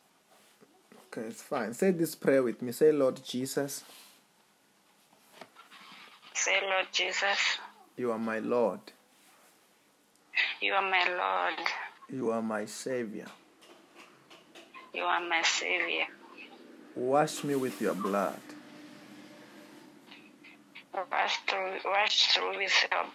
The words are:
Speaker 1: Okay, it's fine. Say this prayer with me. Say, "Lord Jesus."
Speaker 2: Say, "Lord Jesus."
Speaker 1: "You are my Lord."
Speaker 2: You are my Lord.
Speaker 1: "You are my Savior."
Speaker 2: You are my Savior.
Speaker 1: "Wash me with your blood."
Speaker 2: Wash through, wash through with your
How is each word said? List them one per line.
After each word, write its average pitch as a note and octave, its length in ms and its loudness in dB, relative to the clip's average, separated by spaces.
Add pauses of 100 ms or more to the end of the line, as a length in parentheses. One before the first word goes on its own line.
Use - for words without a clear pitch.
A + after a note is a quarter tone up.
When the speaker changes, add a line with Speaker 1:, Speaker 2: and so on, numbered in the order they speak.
(1080)
Speaker 1:
Okay, A2+ 200 -6
it's A2+ 140 -10
fine. A#2+ 320 -2
Say F#3+ 180 4
this E3 240 0
prayer C3+ 280 4
with A2+ 180 -2
me. B2 100 -4
Say, D#3 200 6
"Lord C3 320 2
Jesus." C3+ 600 -4 (2500)
Speaker 2:
Say, F#3+ 280 0
"Lord F#3+ 300 0
Jesus." F#3 640 0 (400)
Speaker 1:
"You B2 140 0
are A2 80 -2
my A2+ 200 -2
Lord." A2+ 400 2 (1800)
Speaker 2:
You G3+ 120 0
are G3 100 4
my F#3 260 4
Lord. F3+ 580 0 (420)
Speaker 1:
"You A2+ 220 -2
are A2+ 100 0
my G#2+ 240 -2
Savior." A#2 640 -6 (1700)
Speaker 2:
You F3 100 -4
are F3 180 2
my E3+ 200 0
Savior. E3 640 0 (880)
Speaker 1:
"Wash C#3 480 2
me C#3+ 120 0
with B2+ 260 -2
your F2 140 2
blood." G2 460 0 (2500)
Speaker 2:
Wash F#3+ 540 0
through, F#3+ 380 -2
wash G3+ 480 4
through F#3 240 2
with F#3+ 340 2
your F3+ 220 0